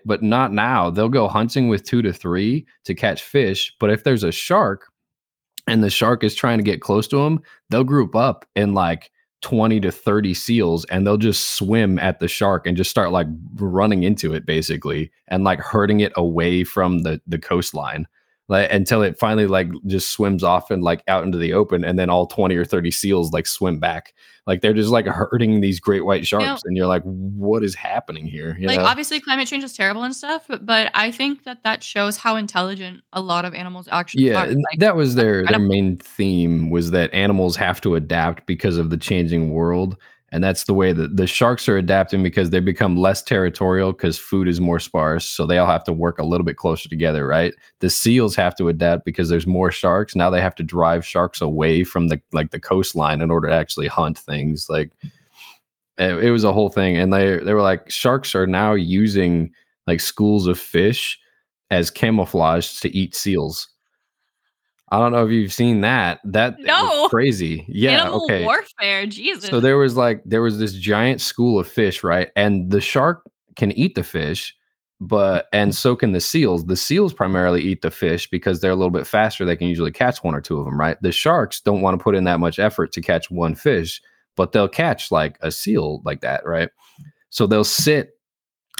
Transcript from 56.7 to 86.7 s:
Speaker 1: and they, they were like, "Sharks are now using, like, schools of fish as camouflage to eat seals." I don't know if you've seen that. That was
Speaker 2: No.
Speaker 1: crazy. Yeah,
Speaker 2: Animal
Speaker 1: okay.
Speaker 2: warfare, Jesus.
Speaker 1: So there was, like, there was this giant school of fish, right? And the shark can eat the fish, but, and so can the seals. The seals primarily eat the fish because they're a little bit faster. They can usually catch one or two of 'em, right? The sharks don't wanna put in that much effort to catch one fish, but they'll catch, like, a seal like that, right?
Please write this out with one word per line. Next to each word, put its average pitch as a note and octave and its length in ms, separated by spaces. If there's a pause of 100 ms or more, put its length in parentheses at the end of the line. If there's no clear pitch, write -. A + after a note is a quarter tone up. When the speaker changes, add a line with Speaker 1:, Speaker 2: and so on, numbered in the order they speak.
Speaker 1:
and F#2+ 160
they, G2 260
they G2+ 140
were G#2 100
like, F#2+ 280
"Sharks C3 440
are F#2+ 120
now G2 280
using, F#2 760 (360)
like, E2+ 140
schools G#2 460
of F2+ 120
fish - 600 (520)
as F2 200
camouflage F2 920
to - 140
eat F#2+ 200
seals." E2 540 (1200)
I G2 80
don't A#2+ 120
know A#2+ 140
if A2 60
you've G#2+ 220
seen A#2 280
that. G#2 420
That G#2+ 400
was - 40
Speaker 2:
No. E4 420
Speaker 1:
crazy. F#2 580
Yeah, B2+ 260
Speaker 2:
Animal - 240
Speaker 1:
okay. - 280
Speaker 2:
warfare, G3+ 600
Jesus. G#3+ 440
Speaker 1:
So B2+ 120
there C3+ 160
was, C3+ 200
like, A#2+ 280
there A2 160
was A2 180
this G#2+ 140
giant G#2 480
school A#2 380
of F2 80
fish, G#2 360
right? F2 320
And G2+ 360
the G2+ 100
shark D#3 420 (320)
can - 180
eat E3+ 220
the F2 80
fish, - 520 (460)
but, F#2+ 520
and G#2 220
so B2 200
can A2 180
the F2+ 80
seals. F#2 460
The F#2 100
seals F#3 360
primarily F2+ 500
eat F#2 180
the E2 100
fish - 380
because F2+ 320
they're F#2+ 100
a F#2 40
little F#2 160
bit E2+ 160
faster. G#2+ 380
They F2 120
can F2 100
usually E2 240
catch B2 320
one E2 120
or D2 60
two D2+ 180
of C#2+ 80
'em, C#2 120
right? D#2 220
The F#2 120
sharks - 480
don't G2+ 200
wanna F#2 180
put G2+ 160
in F#2+ 100
that F2 160
much E2+ 180
effort G2 340
to E2+ 80
catch E2+ 300
one E2+ 240
fish, F2+ 460 (360)
but F#2 160
they'll G2+ 160
catch, - 420
like, D#2 300
a D#2+ 100
seal D#2 540
like D2 160
that, C2 240
right? E2 240 (640)